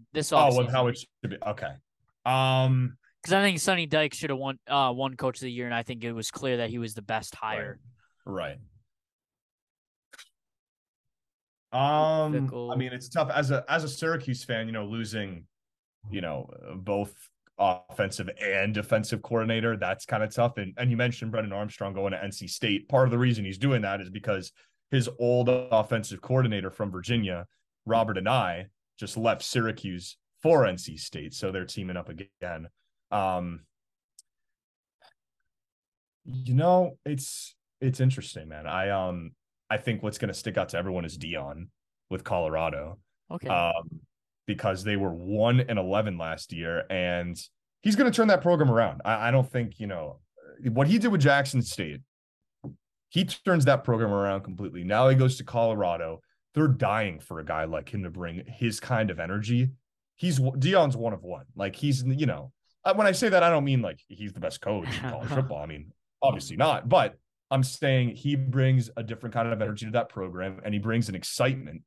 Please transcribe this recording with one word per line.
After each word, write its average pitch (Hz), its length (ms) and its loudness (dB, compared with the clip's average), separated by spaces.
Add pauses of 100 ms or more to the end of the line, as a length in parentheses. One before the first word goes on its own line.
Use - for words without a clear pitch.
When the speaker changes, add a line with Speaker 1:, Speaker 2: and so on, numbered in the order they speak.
(120)
Speaker 1:
This 151 200 -4
Speaker 2:
Oh, 151 60 6
Speaker 1:
offseason. 139 200 8
Speaker 2:
with 123 140 2
how 127 160 4
it 120 100 0
should - 320 -10
be. 95 80 -8 (100)
Okay. 90 260 -6 (520)
Um, 131 720 4 (260)
Speaker 1:
'Cause 175 100 0
I 196 80 6
think 190 180 4
Sonny 175 260 2
Dykes 151 320 2
should 160 120 -4
have 135 100 -2
won, 135 280 -6
uh, 139 260 4
won 131 220 -4
coach 131 220 -2
of - 40 -14
the 127 100 -6
year, 123 140 -6
and 120 80 -4
I 117 100 0
think 117 200 -10
it 117 80 -4
was 113 180 -6
clear 127 280 -2
that 117 120 -2
he 120 80 -6
was 113 160 -6
the 110 80 -12
best 110 340 -6
hire. 107 440 -8 (460)
Speaker 2:
Right. 80 320 -8 (3250)
Right. 151 540 2
Um, 151 80 -2
Speaker 1:
Fickell. 127 400 -4
Speaker 2:
I - 20 -6
mean, 127 160 -2
it's 123 160 -12
tough 151 220 -2
as 139 220 0
a, 135 180 0
as 156 160 0
a 143 40 -8
Syracuse 135 540 -4
fan, 113 240 -4
you 113 60 -8
know, 107 120 -6
losing, 104 640 -8 (640)
you 98 100 -6
know, 78 280 -6 (200)
uh, 80 60 -12
both 101 400 -4 (420)
offensive 95 720 -2 (120)
and 101 320 0
defensive 107 480 -2
coordinator. 113 560 0
That's 95 280 -4
kinda 107 220 -2
tough. 120 300 0
And, 95 200 -6
and 123 140 2
you 117 60 0
mentioned 117 340 -2
Brennan 107 220 -4
Armstrong 101 400 -6
going 98 180 -2
to 85 100 -6
N 101 100 -6
C 98 160 -12
State. 101 420 -2
Part 131 180 6
of 120 40 0
the 120 60 2
reason 120 280 2
he's 95 120 -8
doing 123 260 2
that 98 180 -2
is 90 80 -12
because 98 420 -4 (400)
his 131 260 2
old 120 320 2
offensive 117 720 0
coordinator 110 480 2
from 101 220 -6
Virginia, 92 560 -2 (380)
Robert 110 320 2
Anae, 95 480 0 (340)
just - 160 -10
left 113 280 0
Syracuse 104 720 -4 (240)
for 156 240 6
N 92 120 0
C 78 200 -12
State. - 360 -10
So 95 200 -6
they're 92 120 -4
teaming 92 300 -8
up 87 140 -8
again. 85 580 -12 (420)
Um, 92 520 -2 (2750)
you 127 300 -2
know, 180 500 6
it's, - 500 -6 (240)
it's 131 200 0
interesting, 127 500 0
man. 78 160 -12
I, 92 240 -2
um, 90 420 -2 (380)
I 110 80 0
think 110 260 -4
what's 104 140 -4
gonna 98 160 -4
stick 104 240 -6
out 92 120 0
to - 80 -4
everyone 90 280 -2
is 76 120 -10
Deion 78 500 -10 (420)
with 92 140 -6
Colorado. 80 760 -2 (320)
Speaker 1:
Okay. 170 160 -10
Speaker 2:
Um, 85 540 -2 (440)
because 95 380 -2
they 104 120 0
were 98 180 0
one 107 480 2
and 117 180 -2
eleven 95 380 0
last 80 360 -8
year, 82 360 -4
and 87 480 -2 (440)
he's 208 140 2
gonna 247 160 4
turn 226 160 4
that 196 140 6
program 156 300 6
around. 110 340 2
I, 110 240 2
I - 20 2
don't 131 180 4
think, 117 300 -4
you 107 80 -6
know, 80 320 -8 (520)
what 135 160 4
he 214 120 6
did 220 120 2
with 185 100 4
Jackson 139 400 6
State, 80 400 -6 (1080)
he 180 160 2
turns 170 400 2
that 135 180 6
program 113 280 2
around 98 300 2
completely. 90 420 -8
Now 110 260 6
he 135 60 8
goes 131 220 4
to - 60 -12
Colorado. 95 760 0 (320)
They're 151 140 4
dying 104 520 2
for 80 200 -12
a 78 60 -10
guy 80 200 -2
like 78 260 -6
him 101 120 -6
to 90 60 -8
bring 87 360 -8
his 117 340 -4
kind 110 300 0
of 85 100 -6
energy. 107 520 0 (440)
He's 165 220 0
w-, 131 220 0
Deion's 156 360 6
one 113 180 -2
of 87 100 -10
one. 85 220 -10 (100)
Like, 98 200 -4
he's, 135 280 0
you 135 240 0
know, 71 240 -4 (340)
uh, 196 80 4
when 214 140 4
I 196 40 6
say 220 180 2
that, 185 120 8
I 170 80 8
don't 151 140 4
mean, 135 180 4
like, 92 260 -4
he's 101 260 -12
the - 60 -14
best 82 220 -6
coach 98 240 -2
in - 240 -6
college - 200 -8
Speaker 1:
<laughs> 143 80 -2
Speaker 2:
football. 131 260 -2
I - 20 -10
mean, 78 260 -12 (300)
obviously 123 340 0
not, 123 320 2
but 120 280 4 (340)
I'm 131 140 4
saying 131 520 2
he 143 200 -2
brings 131 600 2
a 117 60 -4
different 110 320 -8
kind 117 180 0
of 107 120 0
energy 104 240 -4
to 107 60 -8
that 117 160 0
program, 95 540 -8
and 107 100 -2
he 104 60 0
brings 113 300 0
an 95 60 -6
excitement. 123 720 -2